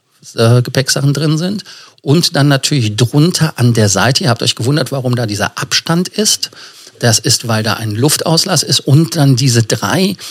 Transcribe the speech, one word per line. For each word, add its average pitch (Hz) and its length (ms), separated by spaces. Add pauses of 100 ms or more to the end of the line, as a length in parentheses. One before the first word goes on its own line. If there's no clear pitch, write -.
(340)
äh, 120 280
Gepäcksachen 139 500
drin 151 240
sind. 185 280 (360)
Und 156 360
dann 143 120
natürlich 127 480
drunter 151 600
an 120 180
der 107 160
Seite, 113 340
ihr 131 60
habt 117 120
euch 113 140
gewundert, 131 340
warum 127 260
da 120 100
dieser 104 320
Abstand - 500
ist. - 420 (480)
Das 117 200
ist, - 300
weil 110 140
da 107 120
ein 110 180
Luftauslass 160 720
ist - 180
und 156 360
dann 139 180
diese 120 280
drei 131 560 (120)